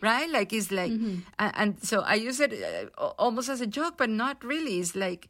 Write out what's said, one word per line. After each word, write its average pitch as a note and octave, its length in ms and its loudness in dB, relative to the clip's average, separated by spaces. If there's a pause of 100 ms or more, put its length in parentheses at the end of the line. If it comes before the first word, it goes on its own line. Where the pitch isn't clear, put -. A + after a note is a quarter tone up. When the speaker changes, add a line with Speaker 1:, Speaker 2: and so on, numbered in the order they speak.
Speaker 1:
right? B3 300 2
Like, A3 240 0
it's G3+ 180 0
like, F#3+ 200 0
Speaker 2:
Mm-hmm. G#3+ 260 -2 (200)
Speaker 1:
a-, G#3 160 0
and G#3 300 0
so G3+ 160 2
I - 140 2
use B3 260 0
it, C#4 140 2
uh, F2 320 -6 (100)
a-, - 120 0 (100)
almost A#3+ 320 2
as B3+ 100 -4
a B3 60 -2
joke, D#4 320 -2
but B3 100 2
not A#3+ 340 0
really. B3+ 380 -2
It's F3 160 -2
like, F#3 340 -4